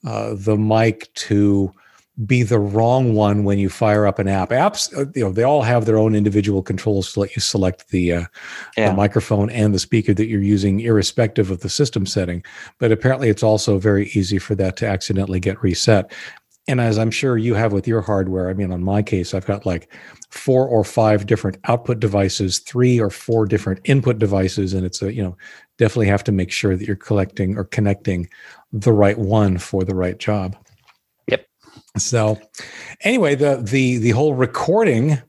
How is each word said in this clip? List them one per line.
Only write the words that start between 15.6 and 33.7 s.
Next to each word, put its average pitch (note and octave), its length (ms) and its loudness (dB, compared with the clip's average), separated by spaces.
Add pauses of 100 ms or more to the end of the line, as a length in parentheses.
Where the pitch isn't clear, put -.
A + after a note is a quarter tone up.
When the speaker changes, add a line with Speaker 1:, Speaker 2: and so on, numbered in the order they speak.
Speaker 1:
reset. G2 500 2 (560)
And B2+ 120 0
as A2 180 2
I'm A2+ 140 0
sure C3 260 0
you A#2 160 0
have G#2+ 180 2
with G2 140 -2
your A2+ 140 0
hardware, F#2 500 -2
I - 40 -4
mean, F#2+ 180 -2
on F2+ 100 -6
my G2 200 0
case, F#2+ 320 -2
I've F#2+ 120 -4
got, G2+ 200 -4
like, F2 260 -4 (380)
four C3 360 0
or A#2 180 2
five G#2+ 420 2
different G2+ 380 -2
output A#2 360 -2
devices, G2 600 0
three B2 400 2
or G#2 100 2
four A2+ 360 -2
different F#2+ 380 -2
input B2 340 2
devices. G2 560 0
And F#2 120 -2
it's - 160 -8
a, G2 100 -4
you A#2 100 -4
know, F#2 140 -6 (420)
definitely A2 300 2
have G2+ 160 2
to - 80 0
make F#2 180 0
sure F#2+ 260 0
that F#2+ 100 -6
you're G2 100 -4
collecting G2 600 -2
or G2+ 80 -6
connecting G2 640 -2 (440)
the A2+ 200 2
right G#2 260 4
one G2+ 400 2
for F#2+ 260 -4
the F#2+ 100 -4
right F#2 240 -4
job. G2+ 380 -4 (720)
Speaker 2:
Yep. - 180 -2 (520)
Speaker 1:
So A2 420 -2 (640)
anyway, G3 340 2
the, C#3 260 2
the, B2 360 0